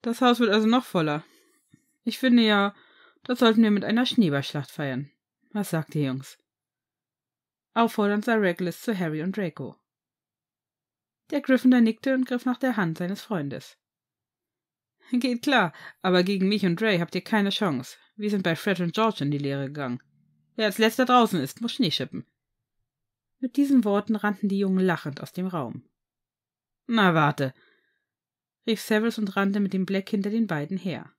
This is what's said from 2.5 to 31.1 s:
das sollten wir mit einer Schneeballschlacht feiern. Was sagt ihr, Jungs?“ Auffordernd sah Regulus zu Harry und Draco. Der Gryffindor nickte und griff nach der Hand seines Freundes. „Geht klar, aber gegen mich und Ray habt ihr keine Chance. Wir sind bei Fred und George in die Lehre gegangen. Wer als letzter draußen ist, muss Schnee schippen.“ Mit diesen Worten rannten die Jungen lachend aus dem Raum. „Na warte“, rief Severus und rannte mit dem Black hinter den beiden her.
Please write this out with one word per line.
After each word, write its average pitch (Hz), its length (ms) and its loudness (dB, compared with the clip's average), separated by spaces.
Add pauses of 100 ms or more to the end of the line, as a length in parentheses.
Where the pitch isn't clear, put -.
das 254 160 -6
sollten 226 240 6
wir 214 80 4
mit 202 120 2
einer 226 220 0
Schneeballschlacht 147 640 0
feiern. 139 420 -6 (400)
Was 208 200 -4
sagt 160 240 -6
ihr, 147 80 0
Jungs?“ 135 340 -6 (1400)
Auffordernd 214 520 0
sah 233 100 0
Regulus 180 460 -2
zu 220 160 -4
Harry 156 260 -4
und 190 120 -4
Draco. 160 400 -6 (1600)
Der 285 100 -2
Gryffindor 254 400 4
nickte 226 320 0
und 262 120 0
griff 247 200 -6
nach 247 120 -2
der 254 200 -2
Hand 165 220 -2
seines 180 220 -6
Freundes. 147 560 -8 (1300)
„Geht 247 320 -2
klar, 226 300 2 (280)
aber 180 220 2
gegen 190 240 0
mich 202 180 0
und 170 160 0
Ray 208 180 2
habt 170 160 -4
ihr 175 80 -4
keine 202 260 0
Chance. 147 480 -4 (180)
Wir 208 140 -4
sind 202 140 -2
bei 165 120 0
Fred 185 240 -2
und 170 140 -2
George 220 300 0
in 143 80 0
die 147 60 -2
Lehre 139 300 -4
gegangen. 135 340 -8 (540)
Wer 220 120 -2
als 202 100 -4
letzter 226 280 2
draußen 240 340 4
ist, 131 220 -6
muss 233 120 -6
Schnee 185 180 0
schippen.“ - 340 -8 (1120)
Mit 254 180 -4
diesen 277 260 4
Worten 208 320 0
rannten 208 340 -2
die 196 100 0
Jungen 190 260 2
lachend 156 360 -2
aus 135 100 -14
dem 185 160 -6
Raum. 127 360 -6 (1040)
„Na 208 260 4
warte“, 147 400 2 (1120)
rief 220 140 -2
Severus 226 360 0
und 208 180 -4
rannte 196 240 0
mit 196 140 0
dem 185 120 0
Black 196 240 -4
hinter 202 200 -2
den 220 180 0
beiden 160 300 -4
her. 170 420 -8